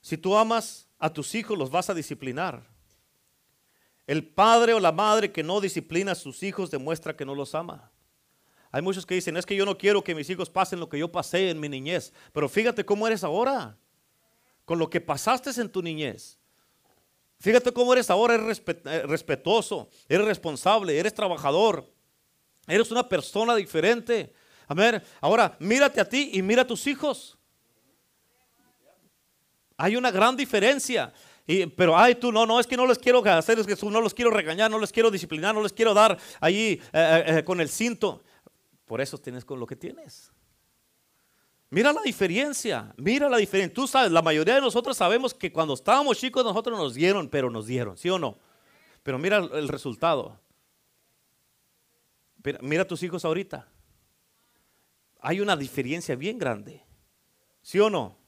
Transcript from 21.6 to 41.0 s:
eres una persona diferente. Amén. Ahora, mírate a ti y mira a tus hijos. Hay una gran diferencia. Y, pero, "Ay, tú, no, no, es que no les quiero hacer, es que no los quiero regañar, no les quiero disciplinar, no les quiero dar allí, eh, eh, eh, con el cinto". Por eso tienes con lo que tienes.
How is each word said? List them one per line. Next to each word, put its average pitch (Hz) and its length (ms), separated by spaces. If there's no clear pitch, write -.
eres 220 240
una 320 160
persona 214 480
diferente. 220 800
Amén. 208 360
Ahora, 208 380
mírate 254 420
a 190 80
ti 277 240
y 190 80
mira 220 220
a 254 40
tus 240 200
hijos. 277 500
Hay 196 200
una 247 140
gran 220 260
diferencia. 240 760
Y, 180 200
pero, 165 300
"Ay, 240 180
tú, 240 160
no, 220 160
no, 226 140
es 233 60
que 254 100
no 254 100
les 247 120
quiero 247 280
hacer, 196 320
es 214 80
que 202 80
no 214 140
los 220 140
quiero 240 160
regañar, 202 400
no 220 80
les 214 140
quiero 226 180
disciplinar, 175 440
no 214 80
les 202 100
quiero 226 220
dar 208 220
allí, 196 360
eh, 127 60
eh, 160 460
eh, 151 60
con 180 160
el 156 80
cinto". 220 540
Por 117 160
eso 139 180
tienes 123 260
con 135 140
lo 117 80
que 135 100
tienes. - 560